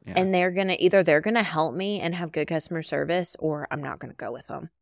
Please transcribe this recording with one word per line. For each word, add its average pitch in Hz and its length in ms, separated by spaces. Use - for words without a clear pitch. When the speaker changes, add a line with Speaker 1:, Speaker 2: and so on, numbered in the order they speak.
Speaker 1:
Yeah. - 120
Speaker 2:
And 190 180
they're 180 160
gonna, 190 280
either 185 240
they're 156 180
gonna 220 220
help 160 320
me 196 260
and 170 140
have 175 180
good 151 140
customer 160 360
service, 160 560
or 147 320
I'm 156 120
not 139 160
gonna 120 160
go 113 180
with - 180
'em. 147 180